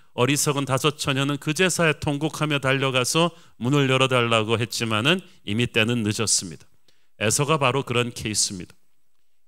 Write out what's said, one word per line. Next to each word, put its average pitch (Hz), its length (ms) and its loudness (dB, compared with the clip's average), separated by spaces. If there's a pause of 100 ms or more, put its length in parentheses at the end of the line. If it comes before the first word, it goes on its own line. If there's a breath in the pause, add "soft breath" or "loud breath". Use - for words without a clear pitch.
(140 soft breath)
어리석은 139 500 0
다섯 135 340 0
처녀는 139 400 -2
그 156 160 -4
제사에 170 460 0
통곡하며 151 600 -2
달려가서 135 720 0 (260 soft breath)
문을 135 320 2
열어달라고 117 680 2
했지만은 117 600 0 (240 soft breath)
이미 113 240 -2
때는 113 360 0
늦었습니다. 101 600 -2 (540)
에서가 135 380 0
바로 135 260 0
그런 120 300 -2
케이스입니다. 104 600 -6 (760)